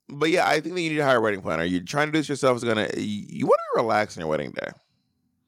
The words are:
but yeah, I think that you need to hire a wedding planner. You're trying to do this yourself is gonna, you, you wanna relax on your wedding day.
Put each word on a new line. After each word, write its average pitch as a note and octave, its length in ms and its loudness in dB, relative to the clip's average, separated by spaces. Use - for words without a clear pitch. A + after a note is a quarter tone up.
but C#3+ 220 -2
yeah, E3+ 180 2
I D3+ 140 2
think E3 140 -8
that F3+ 60 -2
you D#3+ 100 -2
need D3+ 60 -2
to D3+ 60 0
hire C3 140 4
a A2+ 40 4
wedding G#2 200 0
planner. E2 240 -2
You're F2+ 160 0
trying C#3+ 260 -2
to D3+ 40 -6
do D#3 80 2
this C#3+ 100 -2
yourself C3 280 2
is A#2 60 -6
gonna, A2 320 0
you, G#2 320 -6
you - 200 -4
wanna C#5 100 6
relax G#2+ 320 0
on F#2+ 60 -10
your D#2+ 80 -2
wedding D2 220 -2
day. - 180 -6